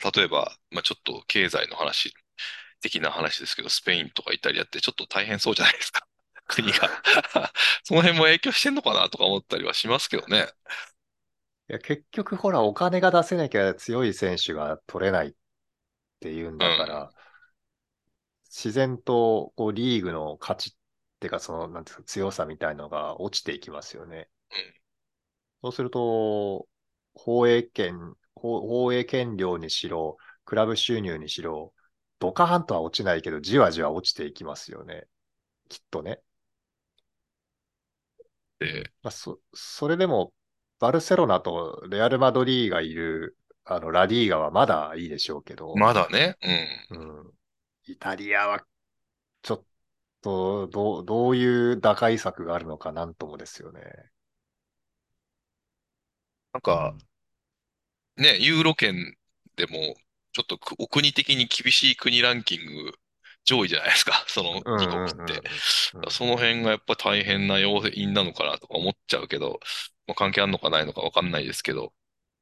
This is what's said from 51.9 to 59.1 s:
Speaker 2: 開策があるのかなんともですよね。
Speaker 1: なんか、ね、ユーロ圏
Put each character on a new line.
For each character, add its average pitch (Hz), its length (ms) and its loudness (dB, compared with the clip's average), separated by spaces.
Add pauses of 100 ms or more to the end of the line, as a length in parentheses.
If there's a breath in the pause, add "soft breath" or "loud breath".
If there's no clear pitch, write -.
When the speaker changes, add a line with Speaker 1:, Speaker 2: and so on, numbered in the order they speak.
Speaker 2:
開 117 220 4
策 92 280 -6
が 85 100 -2
あ 85 40 -4
る 82 60 -8
の 78 120 -8
か 82 140 -8
な 85 140 -6
ん 82 80 -12
と - 140 -12
も 76 100 -14
で 78 80 -16
す - 160 -18
よ 82 100 -18
ね。 80 100 -20 (2750)
Speaker 1:
な - 60 -8
ん - 20 -8
か、 78 340 0 (1200)
ね、 127 240 6
ユ 151 200 4
ー 160 40 2
ロ 160 120 4
圏 92 420 -2 (380)